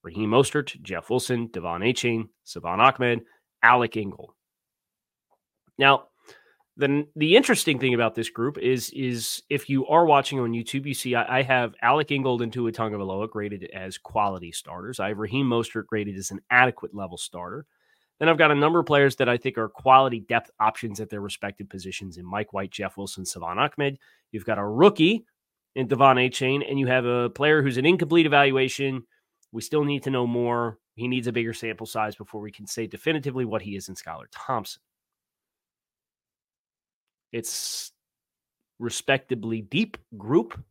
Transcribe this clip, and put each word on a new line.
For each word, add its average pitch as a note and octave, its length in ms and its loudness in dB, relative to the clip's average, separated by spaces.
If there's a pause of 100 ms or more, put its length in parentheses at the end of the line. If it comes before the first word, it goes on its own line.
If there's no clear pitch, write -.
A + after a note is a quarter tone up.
Raheem G2 260 -4
Mostert, C3 540 2
Jeff F#2 260 -10
Wilson, A#2+ 380 -2
Devon F2 340 -8
Achane, A2+ 480 -2 (160)
Salvon F2+ 360 -6
Ahmed, A#2+ 420 4 (400)
Alec A#2 340 6
Ingold. G2 360 -8 (1500)
Now, C3+ 300 6 (680)
the, C#3+ 400 0
the D#3 180 4
interesting A3+ 440 4
thing B2+ 160 2
about A#2 200 2
this A2+ 140 -4
group C3+ 300 -4
is, B2 320 0
is B2 580 -6
if C#3+ 220 -4
you C3+ 160 0
are D#3+ 180 6
watching C#3+ 340 4
on A#2 140 -2
YouTube, A#2 320 -6
you C#3+ 80 -8
see B2 220 -4
I, A#2+ 240 0
I C#3 60 2
have B2+ 360 2
Alec C#3 300 2
Ingold B2+ 320 0
and A2+ 100 -4
Tua A#2 200 -2
Tagovailoa G#2 580 -4
graded G#2 420 -8
as F#2+ 240 -12
quality F#2+ 560 -4
starters. F#2 480 -12
I F#2+ 80 -2
have G#2 100 -6
Raheem A#2+ 300 -2
Mostert A2+ 380 -2
graded G#2 320 -6
as F#2+ 120 -10
an G2 100 -12 (100)
adequate B2 440 2
level F#2+ 220 -12
starter. F2+ 480 -12 (560)
Then D#3 80 4
I've D#3+ 100 4
got D#3 140 6
a - 20 4
number D#3 240 4
of D#3 80 0
players C#3+ 300 4
that B2+ 120 2
I A#2+ 80 2
think B2+ 220 -6
are A2 100 -4
quality C3 520 6
depth - 280 -2 (120)
options A2 400 -2
at G#2 100 -8
their G#2 100 -10
respective G2+ 480 -10
positions F#2 480 -12
in F2+ 80 -16
Mike G2+ 280 -6
White, G2 180 -6
Jeff - 260 -8
Wilson, G2 280 -10
Salvon F2 340 -8
Ahmed. C#3 400 -2 (320)
You've G#2 140 -10
got A2 120 -2
a G2+ 80 -4
rookie F3 640 4 (480)
in C3 140 -2
Devon C3 300 6
Achane, C3 520 0
and C#3 80 -2
you C3 80 0
have B2+ 200 2
a A#2+ 240 0
player D3+ 300 2
who's C3+ 160 2
an C3 80 0
incomplete E3+ 400 4
evaluation. C3+ 760 2 (480)
We A2 120 -10
still D3+ 200 -2
need C#3+ 220 -2
to C3+ 60 -2
know B2 180 0
more. A#2+ 500 -2 (160)
He A#2 140 -6
needs B2 180 -2
a A#2 60 -4
bigger A#2 200 -2
sample A2 340 -10
size G#2+ 280 -4
before G#2+ 260 -14
we G#2 120 -14
can G#2 160 -20
say A2+ 180 -8
definitively C3 580 -4
what G#2+ 180 -4
he G2 120 -10
is G2 140 -12
in F#2 80 -16
Skylar D#2+ 340 -14
Thompson. - 500 -8 (2500)
It's - 580 -8 (880)
respectably A#2 840 -2
deep F#3+ 360 -4 (200)
group. A2 380 0 (160)